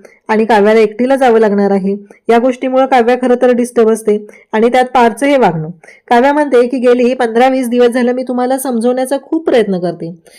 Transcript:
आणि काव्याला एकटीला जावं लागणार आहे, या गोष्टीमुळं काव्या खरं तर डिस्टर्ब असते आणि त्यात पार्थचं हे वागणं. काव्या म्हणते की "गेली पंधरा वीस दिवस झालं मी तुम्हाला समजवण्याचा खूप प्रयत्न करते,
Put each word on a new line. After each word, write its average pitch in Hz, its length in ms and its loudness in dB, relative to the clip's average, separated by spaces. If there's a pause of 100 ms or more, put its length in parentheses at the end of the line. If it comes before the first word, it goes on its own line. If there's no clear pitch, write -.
(280)
आणि 220 180 0
काव्याला 214 340 2
एकटीला 240 360 0
जावं 247 240 2
लागणार 202 320 0
आहे, 196 240 -2 (340)
या 233 80 4
गोष्टीमुळं 262 480 0
काव्या 247 300 2
खरं 247 260 0
तर 247 100 2
डिस्टर्ब 233 380 0
असते 214 380 -2 (240)
आणि 220 180 0
त्यात 254 140 2
पार्थचं 247 420 0
हे 285 120 2
वागणं. 165 320 0 (380)
काव्या 247 260 2
म्हणते 269 340 2
की 269 100 -6
"गेली 247 360 2
पंधरा 240 340 0
वीस 262 220 -2
दिवस 247 180 2
झालं 240 240 0
मी 254 120 -6
तुम्हाला 247 340 -4
समजवण्याचा 254 680 -2
खूप 320 220 -6
प्रयत्न 208 340 0
करते, 170 360 -8 (240)